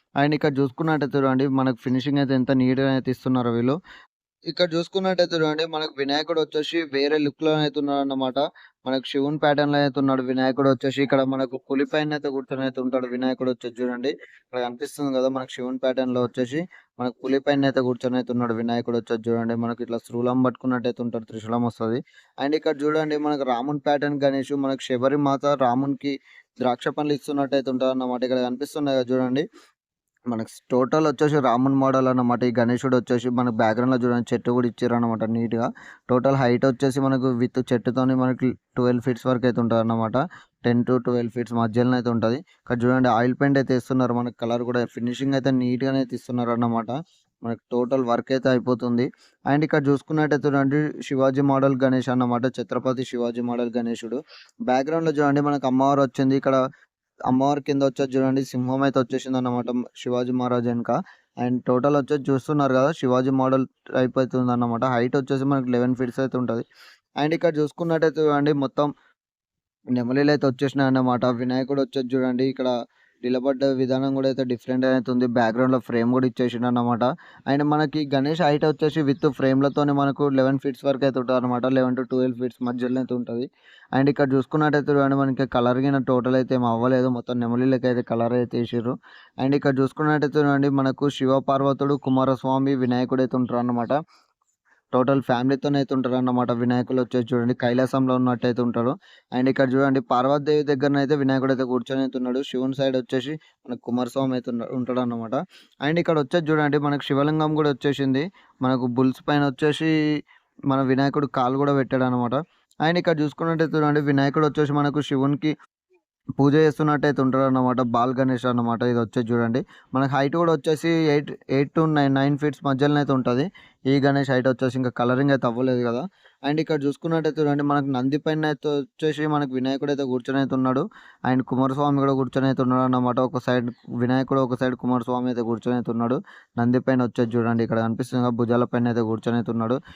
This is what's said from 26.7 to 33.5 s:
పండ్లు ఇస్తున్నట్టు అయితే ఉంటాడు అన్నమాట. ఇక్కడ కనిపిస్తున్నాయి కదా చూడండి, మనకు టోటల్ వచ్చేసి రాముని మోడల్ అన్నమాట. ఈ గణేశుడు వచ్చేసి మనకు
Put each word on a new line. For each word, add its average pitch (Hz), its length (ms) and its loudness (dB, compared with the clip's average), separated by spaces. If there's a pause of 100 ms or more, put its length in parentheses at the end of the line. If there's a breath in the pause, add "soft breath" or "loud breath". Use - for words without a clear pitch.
పండ్లు 147 280 -2
ఇస్తున్నట్టు 139 400 -2
అయితే 131 160 0
ఉంటాడు 131 220 0
అన్నమాట. 127 300 -2
ఇక్కడ 127 200 0
కనిపిస్తున్నాయి 135 540 -2
కదా 123 120 -2
చూడండి, 127 340 0 (800 loud breath)
మనకు 117 240 -6 (180)
టోటల్ 131 380 2
వచ్చేసి 147 340 2
రాముని 131 400 2
మోడల్ 131 300 2
అన్నమాట. 120 340 2
ఈ 123 140 2
గణేశుడు 123 380 2
వచ్చేసి 120 340 0
మనకు 123 260 0